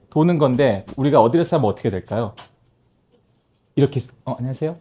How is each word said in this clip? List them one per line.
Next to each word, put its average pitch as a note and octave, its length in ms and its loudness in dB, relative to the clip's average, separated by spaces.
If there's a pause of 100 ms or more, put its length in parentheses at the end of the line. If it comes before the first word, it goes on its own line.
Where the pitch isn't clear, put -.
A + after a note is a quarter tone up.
도는 E3+ 280 2
건데, B2+ 480 2 (100)
우리가 C#3 260 4
어디를 B2+ 220 2
쓰면 D#3+ 220 0
어떻게 G#2 240 -2
될까요? G2+ 440 -6 (1400)
이렇게 C#3 240 0
수-, - 140 -10 (100)
어, C3+ 140 -8
안녕하세요. C3+ 440 -6